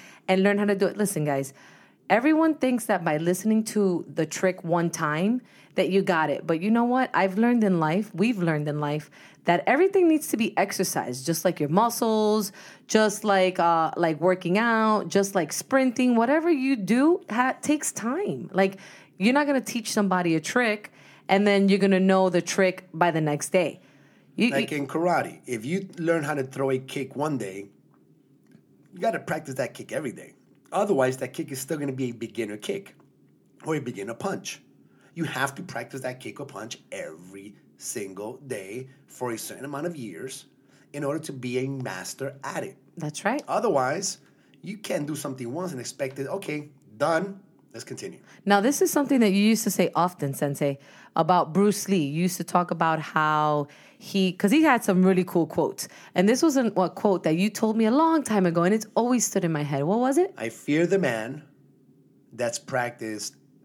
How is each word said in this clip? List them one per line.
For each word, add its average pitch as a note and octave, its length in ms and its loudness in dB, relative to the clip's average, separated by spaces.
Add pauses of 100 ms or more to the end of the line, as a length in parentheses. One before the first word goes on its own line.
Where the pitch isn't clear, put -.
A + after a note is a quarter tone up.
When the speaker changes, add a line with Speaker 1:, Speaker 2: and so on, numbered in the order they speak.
(280)
Speaker 1:
and F#3+ 160 4
learn G3+ 160 4
how G#3 60 2
to G#3 100 2
do G3 100 0
it. - 120 -2
Listen, F3 280 0
guys, C#3 280 -2 (560)
everyone D4+ 460 4
thinks B3+ 300 -2
that F#3 180 0
by D#3 140 0
listening F#3+ 480 2
to F#3+ 420 0
the D#3 180 -4
trick F#3 380 -2
one E3+ 260 0
time E3 520 -2 (340)
that F#3 140 2
you F#3+ 140 4
got D#3+ 260 2
it. - 160 -4
But E3 160 0
you G3+ 80 0
know A#3 140 4
what? B3 300 0
I've F#3 260 0
learned A#3 240 2
in F#3 160 4
life, E3 340 0
we've G#3+ 240 0
learned D#3 300 0
in D3+ 120 -4
life, D3 300 -4 (360)
that - 220 4
everything F4+ 400 4
needs D#4 220 2
to A3 80 -2
be A3 200 -2
exercised, C3+ 680 -2
just D#3+ 180 -2
like F3 160 0
your D3 100 -2
muscles, G#3+ 840 2 (360)
just G#3+ 360 2
like, F#3+ 360 2
uh, E3 380 2
like D#3+ 240 0
working F#3 380 2
out, A3 500 2
just G3 260 2
like E3 160 0
sprinting. B3+ 640 2
Whatever D4 360 2
you C4+ 240 0
do B3 540 2
ha-, B3+ 320 -2
takes D4 300 -2
time. A#3 600 -6
Like, G3 240 2 (400)
you're A3 160 4
not D4 140 2
gonna C#4 140 0
teach - 300 -6
somebody F3+ 440 2
a D#3+ 40 2
trick G#3+ 520 -2 (360)
and G3 200 4
then G3 220 6
you're G3 100 6
gonna G3 200 4
know F#3+ 300 4
the F3+ 120 2
trick F#3 520 0
by F3 160 2
the D#3+ 120 2
next D3 280 -2
day. F3+ 300 0 (560)
You, A3 140 2
Speaker 2:
Like C#3 220 -2
Speaker 1:
you D3+ 60 -2
Speaker 2:
in C#3 100 -4
karate, D#3 580 -2
if A2+ 180 -6
you F3 240 -4 (120)
learn E3 240 0
how D3 100 -2
to C#3 100 -2
throw C3+ 280 -4
a C3+ 80 0
kick C3+ 360 -10
one C#3 220 -2
day, G2+ 320 -10 (1200)
you F3+ 60 -18
gotta E3+ 200 -2
practice D#3 360 -8
that B2+ 200 -4
kick - 160 -16
every D#3 200 -6
day. E2+ 220 -16 (380)
Otherwise, C3+ 460 2
that - 160 -8
kick - 180 -8
is C3 80 -8
still - 180 -6
gonna C#3+ 140 -4
be C3 180 -4
a A#2+ 40 -8
beginner A2 440 -8
kick G3 380 -8 (720)
or D#3 100 -2
a D3 40 -2
beginner A#2+ 360 -8
punch. - 460 -8 (520)
You E3 120 -6
have C3+ 300 -4
to - 80 -12
practice - 380 -10
that B2+ 180 -8
kick G#2+ 200 -14
or - 80 -12
punch A2+ 320 -14 (120)
every F#2 640 -14 (220)
single G#2 600 -10 (100)
day A2+ 400 -10 (180)
for B2 280 -8
a A2 40 -8
certain G#2+ 280 -12
amount C#3+ 200 -8
of F3 100 -8
years A2+ 500 -12 (480)
in D3 100 -8
order D3 160 -2
to D#3+ 120 -12
be B2+ 280 -4
a C3 80 -2
master B2 760 -8
at C#3+ 200 -8
it. C3 120 -12 (220)
Speaker 1:
That's D3+ 260 -8
right. B3 240 -2
Speaker 2:
Otherwise, D3 720 0 (460)
you G3 140 -10
can't D#3+ 280 -4
do D3 100 -6
something C3 380 -8
once F3+ 180 -6
and C3 80 -10
expect C3 380 -8
it, F#3 80 -4
"Okay, D3+ 440 -8 (280)
done, E3 420 0 (340)
let's A2+ 100 -12
continue." - 360 -14 (260)
Speaker 1:
Now, G3+ 160 4
this C4 200 2
is F#4 80 2
something C#4 300 2
that G#3+ 120 6
you G3+ 120 4
used A3 220 4
to G#3 60 -2
say F3+ 220 2
often, D#3+ 400 0
Sensei, C#3+ 460 -2 (360)
about D#3+ 380 2
Bruce G3+ 340 2
Lee. F#3 200 2
You D#3 160 -2
used F3+ 140 0
to F3 60 -6
talk F3+ 280 0
about D#3+ 280 0
how D3+ 680 0 (320)
he, F#3+ 340 0
'cause G3 180 2
he D#4 120 6
had B3+ 200 4
some F#3 220 4
really F#3 180 4
cool E3+ 220 0
quotes. - 420 -2 (280)
And F#3 120 4
this B3+ 140 4
was D#4 160 4
an, A3+ 180 2
a F#3 140 2
quote G3 340 0
that D#3+ 140 2
you G3+ 140 2
told A3 260 -2
me A3+ 80 4
a G#3+ 60 4
long D#4+ 320 2
time G#3 240 2
ago, E3+ 160 2
and F#3+ 100 4
it's A3 220 -2
always A#3+ 320 2
stood F#3 180 -2
in E3 60 0
my D3 120 -2
head. C#3+ 200 -2
What G3 160 0
was C4 180 0
it? F#4 200 2
Speaker 2:
"I A2+ 120 -6
fear D#3 380 0
the F#3+ 120 2
man B2+ 440 -4 (920)
that's A#2 240 -4
practiced A#2+ 800 -6 (300)